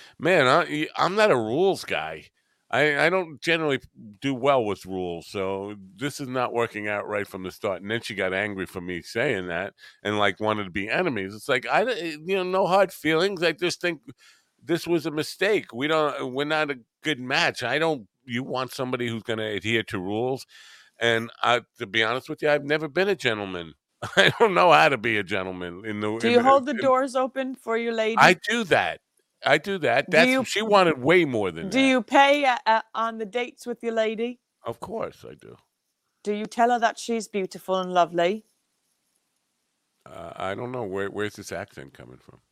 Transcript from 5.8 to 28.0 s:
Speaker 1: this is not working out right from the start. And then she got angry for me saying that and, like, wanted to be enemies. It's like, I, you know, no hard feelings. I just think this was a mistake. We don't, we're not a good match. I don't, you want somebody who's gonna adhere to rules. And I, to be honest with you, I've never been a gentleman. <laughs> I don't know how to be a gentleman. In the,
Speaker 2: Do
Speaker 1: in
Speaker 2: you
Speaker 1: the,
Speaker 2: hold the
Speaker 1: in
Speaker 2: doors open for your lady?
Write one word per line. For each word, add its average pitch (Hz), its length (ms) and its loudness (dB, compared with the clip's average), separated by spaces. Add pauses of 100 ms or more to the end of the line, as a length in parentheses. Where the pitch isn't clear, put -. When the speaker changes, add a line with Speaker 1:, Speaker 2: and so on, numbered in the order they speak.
Speaker 1:
this 135 240 -8
is 143 80 -8
not 127 240 -2
working 110 380 -2
out 101 180 -4
right 104 180 -2
from 95 180 -12
the 90 80 -6
start. 92 300 -6
And 101 80 -12
then 117 120 -2
she - 120 -10
got 95 200 -2
angry 98 320 -2
for 90 160 -12
me 87 200 -8
saying 113 460 -2
that 87 260 -4 (300)
and, 104 160 0
like, 101 220 0
wanted 107 240 -2
to 92 40 -12
be 98 200 -6
enemies. 120 440 -2
It's 107 140 -18
like, 127 180 0
I, 147 180 2
you 170 520 -4
know, 185 80 0
no 185 240 0
hard 190 240 4
feelings. 160 500 0
I 165 120 2
just 156 260 -4
think 170 220 -4 (600)
this 147 240 -2
was 165 200 0
a 160 60 -4
mistake. 156 640 -2
We 135 140 -4
don't, 143 460 0
we're 135 100 -2
not 156 260 -2
a 135 100 -6 (240)
good 147 180 -4
match. 139 420 -2
I 123 160 -2
don't, 160 260 -2 (200)
you 123 180 -4
want 127 300 -6
somebody 127 340 -4
who's 113 160 -6
gonna 110 220 -4
adhere 107 380 -2
to - 140 -6
rules. 110 480 -4 (540)
And 117 320 0 (100)
I, 117 200 2 (180)
to 117 80 -8
be 110 160 0
honest 120 240 -2
with 156 140 -8
you, 151 80 0
I've 147 160 2
never 151 240 -2
been 175 180 0
a 202 80 0
gentleman. 98 600 -4 (180)
<laughs> - 240 -6
I 185 200 6
don't 220 160 4
know 170 200 8
how 156 160 8
to 135 80 0
be 110 200 0
a 101 60 0
gentleman. 92 640 -6
In 104 160 -4
the, 107 160 -2
Speaker 2:
Do 226 100 0
Speaker 1:
in 240 60 4
Speaker 2:
you 240 60 8
Speaker 1:
the, 240 40 0
Speaker 2:
hold 269 220 6
the 285 60 -4
Speaker 1:
in 240 80 -4
Speaker 2:
doors 262 360 0
open 262 400 -4
for 226 220 -4
your 233 160 -2
lady? 220 260 0